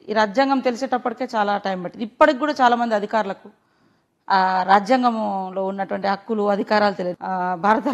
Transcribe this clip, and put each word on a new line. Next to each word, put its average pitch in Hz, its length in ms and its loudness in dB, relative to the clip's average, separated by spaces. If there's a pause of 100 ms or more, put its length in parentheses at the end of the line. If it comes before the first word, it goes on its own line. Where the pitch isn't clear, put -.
ఈ - 80 -4
రాజ్యాంగం 254 480 2
తెలిసేటప్పటికే 247 600 -4 (100)
చాలా 202 180 0 (120)
టైమ్ 190 180 -4
పట్టింది. 190 240 -8
ఇప్పటికి 302 360 4
కూడా 302 160 0
చాలామంది 240 400 2
అధికారులకు 208 480 -4 (880)
ఆ - 20 4 (340)
రాజ్యాంగంలో 208 920 2 (100)
ఉన్నటువంటి 196 400 -4
హక్కులు, 202 320 -4 (120)
అధికారాలు 208 440 0
తెలియదు. 180 180 -6 (120)
ఆ, - 20 -4 (340)
భారత 220 280 2